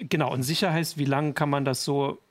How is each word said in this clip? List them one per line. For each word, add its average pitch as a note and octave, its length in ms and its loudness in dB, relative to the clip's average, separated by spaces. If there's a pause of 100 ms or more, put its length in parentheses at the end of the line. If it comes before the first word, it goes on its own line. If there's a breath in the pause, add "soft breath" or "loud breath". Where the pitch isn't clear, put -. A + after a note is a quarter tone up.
genau, C#3 240 0
und C3 120 -2
sicher E3 280 0
heißt, D#3+ 260 -2
wie C#3+ 60 0
lange C#3 280 2
kann D3 180 0
man C#3+ 140 0
das C3 200 0
so, C#3 460 -2